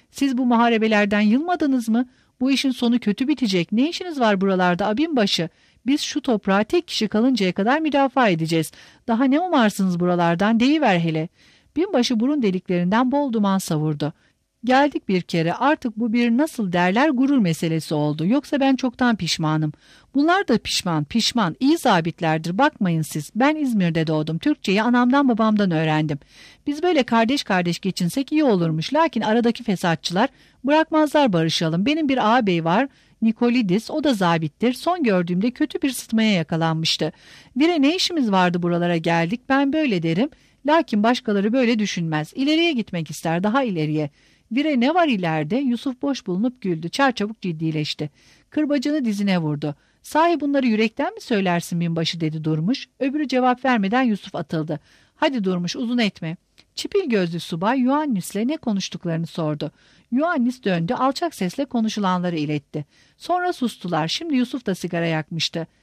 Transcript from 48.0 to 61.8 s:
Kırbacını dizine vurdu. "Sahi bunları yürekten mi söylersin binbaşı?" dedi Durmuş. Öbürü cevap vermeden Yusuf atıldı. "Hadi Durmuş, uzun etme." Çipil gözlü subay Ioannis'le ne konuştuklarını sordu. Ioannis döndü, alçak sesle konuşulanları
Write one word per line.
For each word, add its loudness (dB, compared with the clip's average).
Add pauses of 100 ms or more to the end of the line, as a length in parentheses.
Kırbacını -2
dizine 0
vurdu. -4 (260)
"Sahi 2
bunları 0
yürekten 0
mi -16
söylersin -2
binbaşı?" -2
dedi -4
Durmuş. -2 (120)
Öbürü -2
cevap 0
vermeden 2
Yusuf -2
atıldı. -4 (360)
"Hadi -2
Durmuş, -4
uzun -4
etme." -4 (380)
Çipil -2
gözlü 0
subay -2
Ioannis'le -2
ne -2
konuştuklarını -4
sordu. -4 (400)
Ioannis 0
döndü, -2
alçak -2
sesle -4
konuşulanları -2